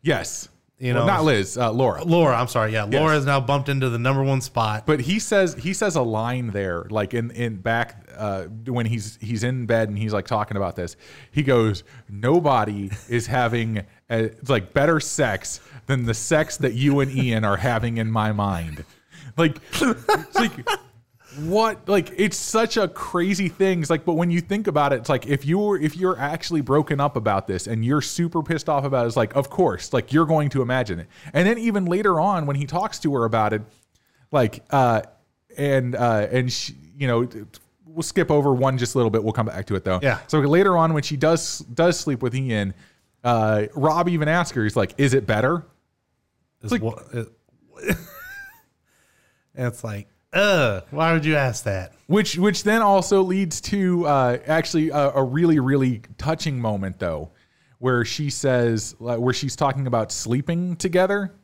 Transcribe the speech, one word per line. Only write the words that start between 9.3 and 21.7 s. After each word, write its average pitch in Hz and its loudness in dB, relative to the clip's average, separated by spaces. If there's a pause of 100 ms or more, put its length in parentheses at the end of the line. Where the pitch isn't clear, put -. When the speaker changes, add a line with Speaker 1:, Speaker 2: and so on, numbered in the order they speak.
Speaker 1:
in 123 -4
bed 113 2
and 104 -6
he's, 107 -4
like, 101 -2
talking 107 -4
about 95 -4
this. - -8 (340)
He 147 -2
goes, 113 2 (260)
"Nobody 107 0 (180)
is 117 -2
having 117 0 (260)
a, 113 0 (180)
like, 107 0
better 151 2
sex - -4 (260)
than 131 0
the 113 0
sex - 0
that 127 0
you 139 2
and 135 0
Ian 123 0
are 101 0
having 117 -2
in 110 -2
my 107 0
mind." 85 -4 (540)
Like, 160 2 (240)
it's - 0
like, 226 -2 (720)
what? 208 0